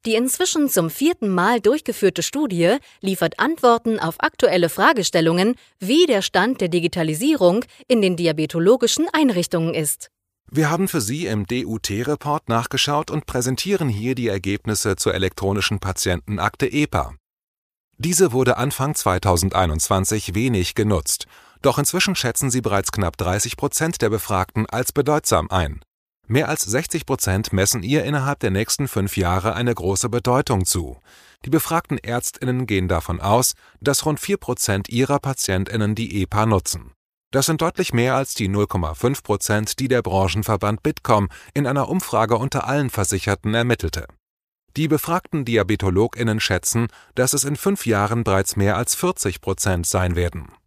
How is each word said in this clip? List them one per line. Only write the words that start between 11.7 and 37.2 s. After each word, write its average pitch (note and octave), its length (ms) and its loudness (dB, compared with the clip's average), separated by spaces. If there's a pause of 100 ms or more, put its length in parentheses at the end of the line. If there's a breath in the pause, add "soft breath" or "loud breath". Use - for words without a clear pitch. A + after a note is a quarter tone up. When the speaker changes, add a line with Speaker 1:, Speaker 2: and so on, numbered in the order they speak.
Speaker 2:
nachgeschaut C3+ 640 -2
und D3+ 160 -6
präsentieren C3 640 -2
hier A2+ 240 -2
die A#2 140 -2
Ergebnisse G2 680 -2
zur - 160 0
elektronischen F#2+ 680 -2
Patientenakte F#2+ 840 -2
epa. E2+ 480 -2 (840)
Diese F3 340 2
wurde B2+ 240 2
Anfang C3+ 380 -2
zweitausendeinundzwanzig F#2 1400 0
wenig A2 400 0
genutzt. G#2 520 0 (340 soft breath)
Doch C#3 160 2
inzwischen F3 400 0
schätzen B2+ 340 -2
sie A#2+ 120 0
bereits G2 280 0
knapp F2+ 280 -2
dreißig G2+ 400 -2
Prozent D#3+ 420 -2
der A2+ 80 2
Befragten G#2 560 -2
als - 280 -4
bedeutsam C3 580 2
ein. D#2+ 320 -2 (440)
Mehr B2+ 220 2
als D#3+ 140 -4
sechzig C#3+ 440 -4
Prozent G#2 460 -2
messen G2+ 300 2
ihr C3+ 220 0
innerhalb C#3 340 -2
der G#2 140 0
nächsten A2+ 340 -2
fünf G2 300 -2
Jahre F#2 380 0
eine A#2+ 200 0
große F#2+ 340 -2
Bedeutung A#2+ 560 0
zu. - 360 -4 (440 soft breath)
Die C3 60 -6
befragten D#3+ 480 0
ÄrztInnen B2+ 680 -4
gehen G2 200 0
davon E2+ 340 -2
aus, A2+ 340 2 (260 soft breath)
dass C#3 260 0
rund D3+ 140 -2
vier G3 160 -2
Prozent G2+ 520 -2
ihrer C3+ 300 0
PatientInnen G#2+ 800 -2
die G#2 260 -4
epa G#2 240 0
nutzen. F2+ 460 0 (400)